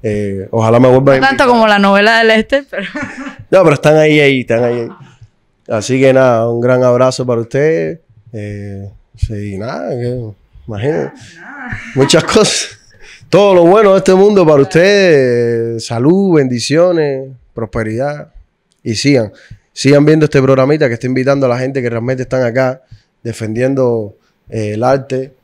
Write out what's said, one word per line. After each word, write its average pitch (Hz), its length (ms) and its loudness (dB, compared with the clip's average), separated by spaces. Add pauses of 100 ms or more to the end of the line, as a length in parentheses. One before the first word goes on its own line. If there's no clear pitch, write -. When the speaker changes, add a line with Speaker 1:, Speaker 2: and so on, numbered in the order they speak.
Speaker 1:
Eh, 101 500 -6
ojalá 113 280 2
me 131 80 4
vuelva 131 240 4
a 135 60 4
Speaker 2:
No 135 100 0
tanto 269 160 0
Speaker 1:
invitar. 262 60 2
Speaker 2:
como 233 180 4
la 208 100 2
novela 202 420 2
de 233 40 0
Lester, 220 480 0
pero 196 120 -10 (340)
<laughs> - 340 -12
Speaker 1:
No, 185 120 4
pero 160 100 4
están 151 240 2
ahí, 156 240 4
ahí, 139 180 2
están 117 240 -2
ahí, 120 160 -2
ahí. 120 100 -8 (760)
Así 117 320 -4
que 131 140 4
nada, 123 340 2
un 117 140 -4
gran 127 240 2
abrazo 127 400 0
para 120 160 -2
ustedes. 160 580 -2 (320)
Eh, 101 580 -12 (280)
sí, 104 400 -8
nada, 113 320 -10
que, 123 340 -6 (460)
imagínate. 135 420 -6 (300)
Speaker 2:
Nada. 247 360 -14 (180)
Speaker 1:
Muchas 151 280 2
cosas. - 560 -2 (500)
Todo 196 260 4
lo 170 100 4
bueno 196 260 4
de 190 60 4
este 185 180 2
mundo 196 320 4
para 151 140 4
ustedes. 127 1200 2
Salud, 165 520 0
bendiciones, 139 920 -2 (260)
prosperidad. 120 760 -8 (540)
Y 113 120 -4
sigan, 120 380 0 (400)
sigan 143 320 4
viendo 156 200 4
este 143 160 0
programita 135 460 2
que 117 60 -2
está 120 140 -8
invitando 131 380 0
a 123 40 2
la 120 100 -2
gente 135 220 -6
que 120 80 -4
realmente 123 340 -6
están 131 200 -4
acá 131 400 -2 (380)
defendiendo, 117 960 -4 (340)
eh, 107 260 -6
el 110 80 -4
arte 131 500 -4 (100)